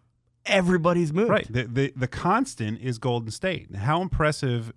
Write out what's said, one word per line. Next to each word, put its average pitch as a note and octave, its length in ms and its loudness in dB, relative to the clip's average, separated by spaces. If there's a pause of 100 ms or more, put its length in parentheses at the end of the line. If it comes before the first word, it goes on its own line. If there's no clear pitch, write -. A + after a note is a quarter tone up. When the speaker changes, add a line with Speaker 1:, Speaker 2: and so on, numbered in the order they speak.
(460)
Speaker 1:
Everybody's F3 680 4
moved. G#3 160 2
Speaker 2:
Right. G3+ 220 2
The, A#2+ 120 0
the, B2 320 0
the B2+ 120 -2
constant E3+ 760 -2
is B2 160 -4
Golden A#2 340 -2
State. - 440 -6
How D3 260 0
impressive C3+ 760 0